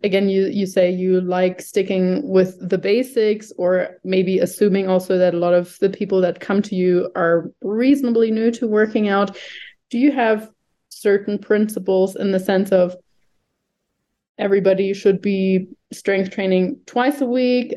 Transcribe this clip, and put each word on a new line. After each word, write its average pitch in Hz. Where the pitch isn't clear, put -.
again, 196
you, 190
you 202
say 185
you 185
like 185
sticking 185
with 185
the 185
basics, 214
or 180
maybe 185
assuming 190
also 185
that 180
a 170
lot 175
of 180
the 196
people 190
that 175
come 202
to -
you 180
are 170
reasonably 233
new 226
to 233
working 214
out. 196
Do 240
you 277
have 220
certain 202
principles 190
in 196
the 190
sense 190
of 180
everybody 196
should 196
be 190
strength 196
training 185
twice 269
a 262
week? 247